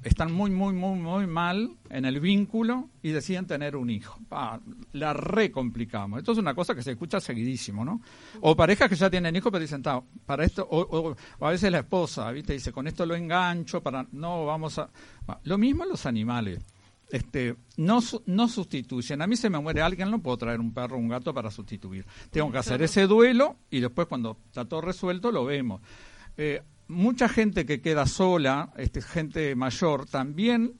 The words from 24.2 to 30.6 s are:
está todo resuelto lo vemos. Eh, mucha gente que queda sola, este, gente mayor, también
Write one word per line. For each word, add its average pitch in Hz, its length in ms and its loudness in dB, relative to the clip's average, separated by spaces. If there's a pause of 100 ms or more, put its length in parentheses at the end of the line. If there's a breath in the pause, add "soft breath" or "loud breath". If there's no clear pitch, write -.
está 120 180 -8
todo 160 160 -6
resuelto 180 500 -2
lo 147 140 0
vemos. 127 340 -4 (560 loud breath)
Eh, 147 260 -2 (280)
mucha 220 400 2
gente 208 360 2
que 139 160 -2
queda 151 260 2
sola, 160 680 2
este, - 260 -4
gente 151 540 -4
mayor, 131 500 0
también 214 760 0